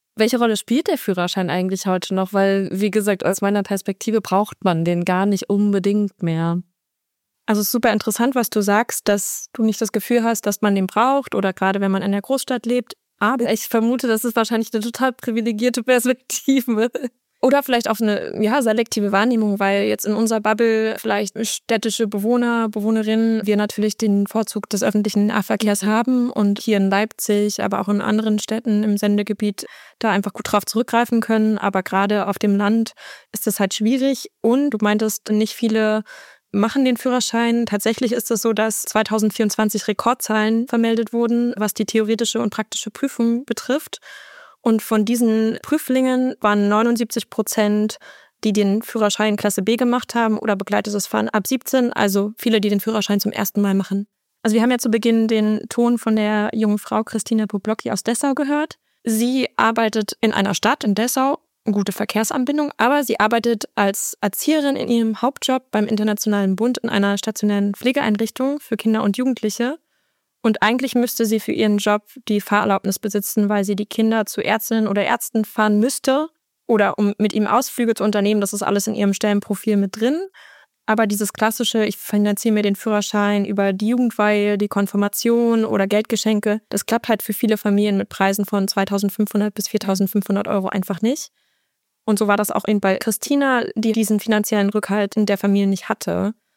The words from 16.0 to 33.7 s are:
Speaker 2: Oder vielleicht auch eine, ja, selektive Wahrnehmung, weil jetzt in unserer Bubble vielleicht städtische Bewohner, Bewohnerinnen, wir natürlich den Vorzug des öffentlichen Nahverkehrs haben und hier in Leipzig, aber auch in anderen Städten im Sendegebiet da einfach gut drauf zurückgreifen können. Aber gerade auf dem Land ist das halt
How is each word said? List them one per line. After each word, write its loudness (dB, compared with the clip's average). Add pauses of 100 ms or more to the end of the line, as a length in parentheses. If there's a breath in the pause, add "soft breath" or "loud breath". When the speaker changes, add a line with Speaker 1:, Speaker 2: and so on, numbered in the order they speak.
Speaker 2:
Oder 4
vielleicht 0
auch -2
eine, -2
ja, 2
selektive 0
Wahrnehmung, 2
weil 2
jetzt -2
in 0
unserer 0
Bubble 2
vielleicht -2 (100)
städtische -2
Bewohner, 0
Bewohnerinnen, 0
wir 2
natürlich -2
den 2
Vorzug -4
des -2
öffentlichen 2
Nahverkehrs 0
haben 2
und 0
hier 2
in 2
Leipzig, 0
aber -2
auch -4
in 0
anderen 0
Städten 0
im 2
Sendegebiet -2 (320 loud breath)
da 0
einfach 0
gut -8
drauf 0
zurückgreifen 0
können. 2
Aber -2
gerade 0
auf -2
dem 2
Land 2 (400 loud breath)
ist -6
das -2
halt 0